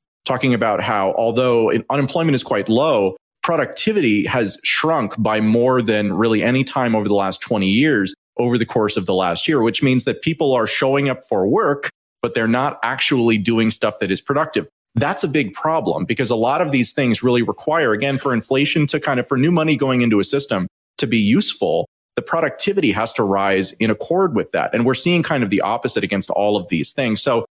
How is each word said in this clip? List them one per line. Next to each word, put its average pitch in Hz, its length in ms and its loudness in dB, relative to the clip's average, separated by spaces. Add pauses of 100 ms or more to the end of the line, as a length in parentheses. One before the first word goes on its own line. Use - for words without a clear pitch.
(240)
talking 127 280 0
about 107 280 2
how 101 360 0
although 117 540 2
in-, 113 200 0
unemployment 143 440 0
is 120 80 0
quite 107 260 -2
low, 113 480 2 (240)
productivity 151 840 0
has 101 380 -2
shrunk 151 520 0
by 110 240 0
more 120 400 4
than 104 320 0
really 107 300 0
any 127 220 2
time 120 320 0
over 104 100 0
the 101 80 0
last 95 260 0
twenty 98 300 0
years 110 440 2 (220)
over 120 220 0
the 110 80 -2
course 107 300 0
of 92 100 -4
the 98 80 0
last 90 320 0
year, 147 160 2
which 113 180 0
means 131 260 2
that 120 160 -4
people 156 300 0
are 113 140 2
showing 139 420 0
up 127 160 -4
for 98 220 0
work, 143 420 0 (320)
but - 140 -4
they're 113 140 0
not 131 340 0
actually 117 560 0
doing 113 320 2
stuff - 300 -2
that 98 100 -2
is 95 100 -2
productive. 147 460 -2 (300)
That's 143 260 -2
a 180 60 0
big 135 260 -2
problem 156 500 -2
because 117 260 -2
a 120 60 0
lot 127 240 0
of 151 120 -2
these 123 200 0
things 123 300 0
really 123 200 4
require, 131 500 0
again, 135 260 -2
for 135 160 -2
inflation 139 540 0
to 151 100 -2
kind 131 220 -2
of, 117 80 -4
for 135 100 0
new 156 140 4
money 156 240 2
going 127 240 0
into 113 180 4
a 98 60 2
system 113 420 -2 (320)
to 139 80 -2
be 113 120 0
useful, 101 680 0 (300)
the 160 60 -4
productivity 165 680 -2
has 107 220 -2
to 120 100 -2
rise 98 500 0
in 110 180 -2
accord 175 440 -2
with 92 160 -2
that. - 240 -2
And 117 100 0
we're 127 100 2
seeing 175 280 0
kind 139 220 -2
of 95 60 -4
the 98 100 0
opposite 110 420 -2
against 98 280 -4
all 104 260 2
of 90 140 -6
these 80 220 -2
things. 117 300 -2
So 117 320 0